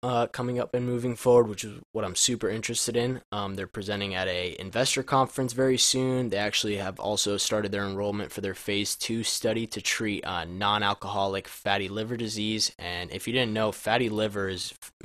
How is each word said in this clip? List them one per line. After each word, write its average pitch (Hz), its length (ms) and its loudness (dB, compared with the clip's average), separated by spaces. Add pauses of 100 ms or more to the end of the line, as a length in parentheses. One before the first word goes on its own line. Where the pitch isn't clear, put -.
uh, 123 240 2
coming 123 340 -2
up 123 140 -2
and 123 100 0
moving 123 320 0
forward, 120 320 8
which 104 160 -6
is 110 160 -12 (120)
what 107 120 -2
I'm 92 100 -4
super 113 360 2
interested 113 480 -2
in. 127 240 0 (100)
Um, 101 220 -2
they're 95 120 -4
presenting 101 480 -4
at 92 140 0
a 90 320 -2
investor 117 420 0
conference 131 520 2
very 131 240 4
soon. 127 500 2
They 98 80 0
actually 104 400 0
have 95 240 -6
also 104 380 0
started 104 340 0
their 101 140 0
enrollment 101 440 -2
for 101 120 -8
their 95 120 -4
phase 101 400 -2
two 113 300 -2
study 113 440 0
to - 120 -8
treat, 104 460 0
uh, 87 180 -4
non-alcoholic 98 1040 0
fatty 101 400 -2
liver 110 300 -4
disease. 107 600 -2
And 87 320 -6
if - 160 -8
you 117 60 -2
didn't 120 220 2
know, 110 180 2
fatty 117 380 0
liver 104 400 0
is, 90 240 -6 (300)